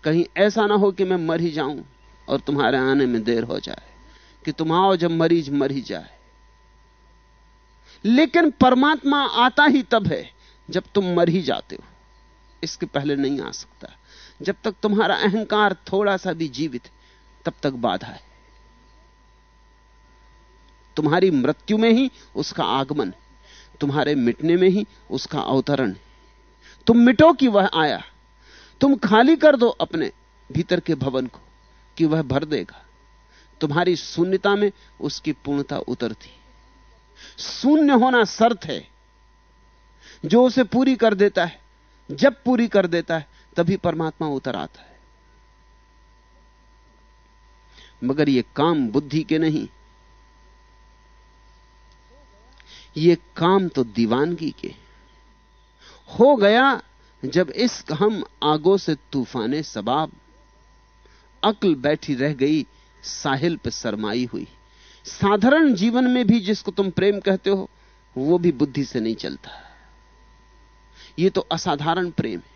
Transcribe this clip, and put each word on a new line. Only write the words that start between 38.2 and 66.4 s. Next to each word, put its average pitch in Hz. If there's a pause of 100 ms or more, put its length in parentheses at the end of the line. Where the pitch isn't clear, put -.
शर्त 226
है, 104 (1400)
जो 226
उसे 254
पूरी 262
कर 220
देता 196
है, - (500)
जब 180
पूरी 233
कर 190
देता 165
है, 147 (280)
तभी 175
परमात्मा 160
उतर 131
आता 78
है। - (3000)
मगर 139
ये 127 (120)
काम 151
बुद्धि 143
के 160
नहीं, 151 (3250)
ये 165 (220)
काम 185
तो 131
दीवानगी 127
के। - (1500)
"हो 269
गया 226 (420)
जब 160
इश्क -
हम 196 (180)
आगो 151
से 170
तूफाने 131
सबाब, 127 (1300)
अक्ल 202
बैठी 143
रह 139
गई 143 (360)
साहिल 147
पे -
शरमाई 110
हुई।" 98 (580)
साधारण 240
जीवन 233
में 247
भी 226